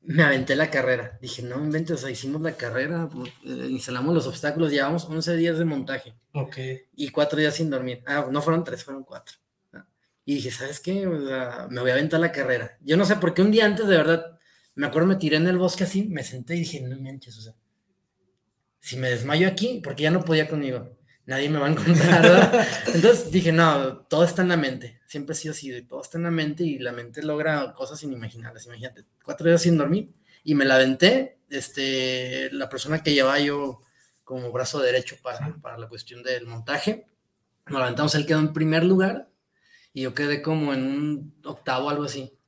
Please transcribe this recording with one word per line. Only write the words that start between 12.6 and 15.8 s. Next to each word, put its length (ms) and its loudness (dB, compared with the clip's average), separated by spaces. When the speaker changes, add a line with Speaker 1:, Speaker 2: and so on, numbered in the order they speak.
Speaker 1:
Yo 160 2
no 80 6
sé 120 4
por 160 0
qué 100 4
un 100 6
día 120 6
antes, 220 2
de 100 6
verdad, 420 2
me 120 -4
acuerdo, 220 2
me 80 4
tiré 200 0
en 100 4
el 120 2
bosque 260 0